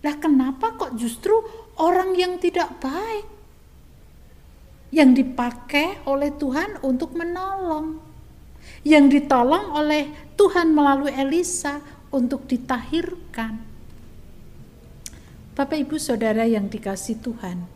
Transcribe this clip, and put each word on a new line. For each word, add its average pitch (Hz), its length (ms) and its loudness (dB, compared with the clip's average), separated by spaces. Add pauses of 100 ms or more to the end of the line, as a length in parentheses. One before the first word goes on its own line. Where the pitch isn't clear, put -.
Lah, 294 160 -4
kenapa 277 640 0
kok 254 160 -6
justru 240 400 0 (400)
orang 370 400 2
yang 359 240 -2
tidak 349 400 -2
baik 415 480 -6 (1700)
yang 269 160 10
dipakai 277 960 0
oleh 277 260 0
Tuhan 302 480 -4
untuk 269 320 -2
menolong, 339 880 -6 (800)
yang 294 240 8
ditolong 285 720 4
oleh 302 320 0 (240)
Tuhan 359 400 4
melalui 277 400 4
Elisa 285 640 -2 (320)
untuk 254 400 -2
ditahirkan? 247 1120 -6 (1900)
Bapak, 285 320 -2
Ibu, 302 160 -6
Saudara 226 480 0
yang 208 160 0
dikasihi 208 560 -6
Tuhan 190 360 -8 (180)